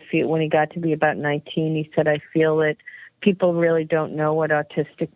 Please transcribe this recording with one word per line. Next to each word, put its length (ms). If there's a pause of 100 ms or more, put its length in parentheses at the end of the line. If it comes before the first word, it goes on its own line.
(100)
feel," 160
when 160
he 60
got 240
to 80
be 120
about 240
nineteen, 600
he 180
said, 140
"I 120 (140)
feel 240
that 180 (440)
people 340
really 300
don't 320
know 180
what 160
autistic 640